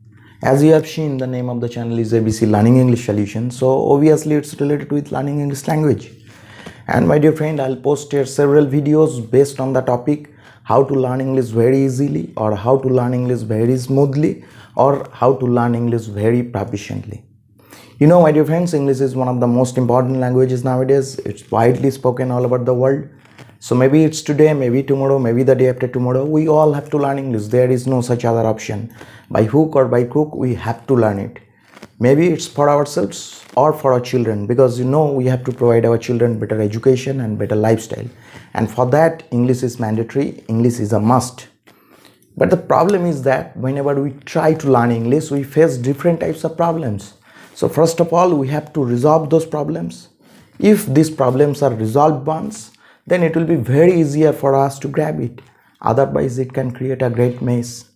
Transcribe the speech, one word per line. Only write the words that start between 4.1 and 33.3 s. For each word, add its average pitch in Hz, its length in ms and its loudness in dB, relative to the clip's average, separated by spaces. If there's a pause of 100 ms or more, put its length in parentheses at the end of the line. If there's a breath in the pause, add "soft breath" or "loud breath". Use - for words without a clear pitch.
it's 147 260 -4
related 143 300 -2
with 143 200 -4
learning 143 280 -4
English 139 280 -6
language. 151 440 0 (760 loud breath)
And - 220 0
my 151 100 4
dear 151 160 4
friend, 151 260 -4
I'll 131 300 -4
post 147 220 -4
here 139 160 -2
several 143 400 2
videos 143 640 0
based 139 280 2
on 135 140 -4
the 131 80 2
topic 147 480 -2 (360 soft breath)
how 120 180 4
to 139 100 -2
learn 127 260 -2
English 131 280 -2
very 120 360 2
easily 143 540 -2
or 107 180 -2
how 120 220 0
to 131 100 -2
learn 127 260 0
English 123 280 -4
very 113 340 0
smoothly 139 720 -2 (300 loud breath)
or 139 360 2
how 127 240 2
to 131 100 -4
learn 120 300 0
English 117 300 -2
very 110 360 0
proficiently. 101 800 -8 (800 loud breath)
You 147 80 6
know, 175 140 8
my 156 100 6
dear 147 140 4
friends, 170 280 -2
English 139 280 0
is 131 140 -2
one 131 120 -2
of 127 120 -2
the 123 60 2
most 123 320 2
important 127 400 2
languages 127 460 0
nowadays. 131 560 0
It's - 320 -10
widely 123 400 2
spoken 127 400 -4
all 123 120 -2
over 123 140 0
the 120 160 0
world. 135 340 0 (520 loud breath)
So - 160 -4
maybe 135 280 4
it's 156 180 -2
today, 151 320 2
maybe 135 280 0
tomorrow, 135 380 0
maybe 120 240 0
the 131 100 4
day 127 160 4
after 123 180 -4
tomorrow. 123 380 -2
We 156 220 0
all 156 260 4
have 143 180 -6
to 151 60 -2
learn 139 220 -2
English. 113 280 -4
There 127 220 2
is 123 160 0
no 131 160 0
such 123 240 -4
other 113 220 2
option. 110 440 -6 (380 loud breath)
By - 140 0
hook 151 320 0
or 131 120 4
by 120 180 0
crook, 151 280 -2
we 123 220 -4
have - 320 -8
to 135 80 2
learn 107 240 0
it. - 200 -12 (600 loud breath)
Maybe 143 280 4
it's 165 200 -2
for 143 220 0
ourselves 143 760 -4 (100)